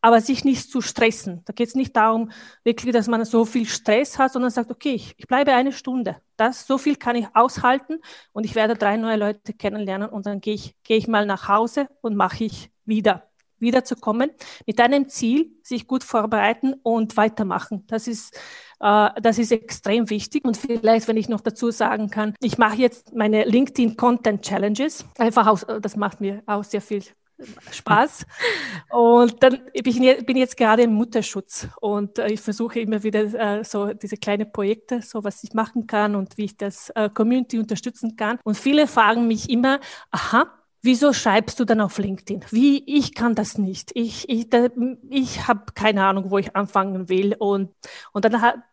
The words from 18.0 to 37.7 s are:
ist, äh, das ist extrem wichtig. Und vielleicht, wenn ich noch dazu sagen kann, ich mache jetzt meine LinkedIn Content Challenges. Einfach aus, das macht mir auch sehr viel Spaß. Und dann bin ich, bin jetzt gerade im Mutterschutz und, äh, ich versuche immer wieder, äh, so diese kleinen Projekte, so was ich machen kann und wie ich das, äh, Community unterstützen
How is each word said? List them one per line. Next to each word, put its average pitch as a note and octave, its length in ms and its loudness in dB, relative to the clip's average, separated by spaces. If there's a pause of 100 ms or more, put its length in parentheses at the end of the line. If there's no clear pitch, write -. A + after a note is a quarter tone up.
ist, - 260 -10 (460)
äh, G#3 280 4 (120)
das A3+ 180 2
ist A#3 140 0
extrem A3 580 -2
wichtig. G#3+ 340 -4
Und A3+ 120 0
vielleicht, A3+ 500 2
wenn A3+ 100 0
ich A3 120 -2
noch A3 140 -4
dazu A#3 280 -4
sagen G#3+ 400 -2
kann, G#3+ 300 -4
ich - 180 -2
mache A3 200 2
jetzt - 360 0
meine G#3+ 300 2
LinkedIn A#3+ 520 2
Content A#3 460 0
Challenges. G#3 640 -2 (120)
Einfach A3+ 300 4
aus, G#3+ 180 2 (160)
das G3+ 140 -8
macht G#3 260 -6
mir G3+ 260 -6
auch G#3 180 -4
sehr G3+ 180 -6
viel G3+ 220 -8 (680)
Spaß. A3+ 560 0 (640)
Und A#3+ 520 6
dann B3+ 180 6 (120)
bin B3+ 300 0
ich, B3+ 240 4
bin C4 100 0
jetzt B3+ 200 0
gerade A3+ 260 4
im A3+ 120 4
Mutterschutz A3 760 -4 (120)
und, G#3 380 -4
äh, A3 100 -4
ich G#3+ 120 -4
versuche A3+ 400 -4
immer G#3+ 220 -4
wieder, G#3+ 560 -2
äh, G#3 60 -8
so G3+ 280 -4
diese G#3 240 -10
kleinen G#3 360 -4
Projekte, A3 500 -4
so G#3+ 220 -10
was G3+ 180 -8
ich - 100 -16
machen A3 340 -4
kann G#3 280 -2
und G3 240 -6
wie G#3 60 -6
ich G3+ 120 -10
das, - 340 -10
äh, G#3+ 200 -2
Community A#3+ 480 0
unterstützen A3 580 -6